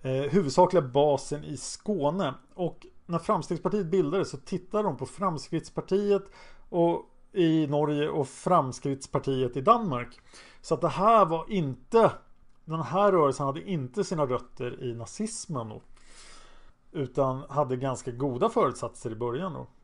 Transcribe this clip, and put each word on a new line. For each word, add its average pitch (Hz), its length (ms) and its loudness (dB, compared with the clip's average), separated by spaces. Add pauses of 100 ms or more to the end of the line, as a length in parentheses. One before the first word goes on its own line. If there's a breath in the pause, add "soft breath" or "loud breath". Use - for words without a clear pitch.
eh, 135 100 -4
huvudsakliga 156 680 4
basen 143 640 2
i 151 140 -8
Skåne. 165 760 -2 (200)
Och 175 320 -6 (200)
när 170 140 -4
Framstegspartiet 185 680 -2
bildades 170 440 0
så 139 80 -10
tittade 208 460 -4
de 160 140 -2
på 127 80 -6
Framskrittspartiet 185 1160 -2 (460 loud breath)
och, 170 360 0 (260)
i 160 360 2
Norge 147 420 0
och 143 180 -2
Framskrittspartiet 135 1300 0
i 135 40 -4
Danmark. 175 580 2 (420 loud breath)
Så - 120 -2
att 139 80 -2
det 170 60 2
här 202 380 6
var 160 260 -2
inte, 175 600 2 (540)
den 160 160 -6
här 185 300 2
rörelsen 147 340 4
hade 139 240 -4
inte 165 340 -4
sina 156 220 -2
rötter 123 580 -6
i 120 100 -6
nazismen 120 760 -8
då, 110 120 -14 (1120 loud breath)
utan 135 580 -2
hade 135 280 -2
ganska 127 340 -6
goda 131 380 -2
förutsatser 131 640 -2
i 110 40 -8
början 123 380 -6
då. 127 140 -12 (160)